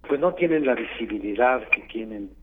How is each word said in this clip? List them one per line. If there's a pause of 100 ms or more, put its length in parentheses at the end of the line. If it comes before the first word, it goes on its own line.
pues
no
tienen
la
visibilidad
que
tienen (140)